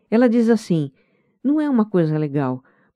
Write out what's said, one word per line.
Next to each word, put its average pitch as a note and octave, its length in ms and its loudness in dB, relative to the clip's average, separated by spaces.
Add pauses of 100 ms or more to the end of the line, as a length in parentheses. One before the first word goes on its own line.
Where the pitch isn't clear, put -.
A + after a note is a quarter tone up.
(100)
Ela A#3+ 180 4
diz A3+ 220 2
assim, E3 420 -2 (500)
"Não D4 160 0
é D4+ 100 -2
uma A3+ 180 0
coisa D#3+ 320 -2
legal, C#3 440 -4 (340)